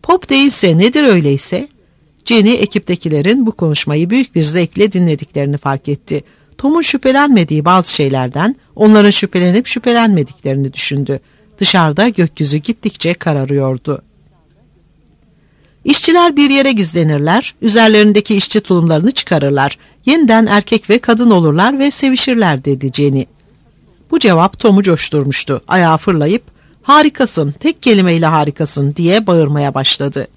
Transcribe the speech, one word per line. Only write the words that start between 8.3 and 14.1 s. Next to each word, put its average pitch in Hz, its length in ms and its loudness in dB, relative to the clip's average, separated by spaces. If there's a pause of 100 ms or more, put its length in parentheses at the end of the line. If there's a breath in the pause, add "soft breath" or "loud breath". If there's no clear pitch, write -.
onların 214 340 6
şüphelenip 190 560 -2
şüphelenmediklerini 165 1040 -2
düşündü. 139 480 -6 (380 soft breath)
Dışarıda 180 500 0
gökyüzü 156 480 -2
gittikçe 175 580 -6
kararıyordu. 139 880 -4 (1800)